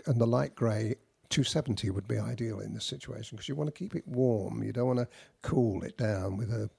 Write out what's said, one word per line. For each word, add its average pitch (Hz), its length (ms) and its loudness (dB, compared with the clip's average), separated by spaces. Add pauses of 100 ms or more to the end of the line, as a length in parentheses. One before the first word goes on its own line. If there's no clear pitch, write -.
and 120 160 4
the 117 60 6
light 123 260 2
grey, 110 440 0 (320)
two 143 140 2
seventy 117 460 0
would 95 180 -2
be 117 100 0
ideal 110 440 -4
in 104 120 -8
this 113 120 -6
situation, 113 520 -8
'cause - 120 -8
you 135 60 -2
wanna 151 160 -2
keep - 260 -8
it - 100 -6
warm. 113 560 2
You 107 80 -2
don't 120 160 0
wanna 123 220 2 (320)
cool 117 420 2
it - 140 -10
down 98 400 0
with 110 160 -2
a 107 260 -2